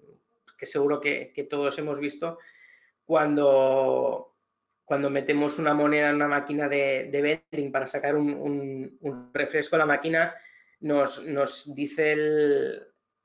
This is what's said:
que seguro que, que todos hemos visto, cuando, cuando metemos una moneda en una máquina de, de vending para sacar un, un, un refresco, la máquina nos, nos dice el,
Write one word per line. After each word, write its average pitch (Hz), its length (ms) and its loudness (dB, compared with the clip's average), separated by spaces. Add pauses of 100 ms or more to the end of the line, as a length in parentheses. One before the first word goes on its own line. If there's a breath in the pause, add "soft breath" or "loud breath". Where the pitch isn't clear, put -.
(580)
que - 80 -12
seguro 143 340 0
que, 143 360 -4
que 143 80 -6
todos 143 340 -2
hemos 151 220 -4
visto, 165 400 -6 (680 loud breath)
cuando, 135 1300 4 (500)
cuando 143 240 0
metemos 147 500 0
una 151 140 2
moneda 147 360 4
en 147 60 2
una 147 120 2
máquina 147 400 -2
de, 135 440 0
de 143 100 0
vending 147 500 -2
para 131 160 -2
sacar 143 280 -2
un, 147 180 0
un, 139 680 -8
un 139 320 -10
refresco, 147 440 -2
la 156 80 4
máquina 160 480 0 (460 loud breath)
nos, 143 460 0
nos 139 500 -4
dice 147 380 0
el, 151 720 2 (380)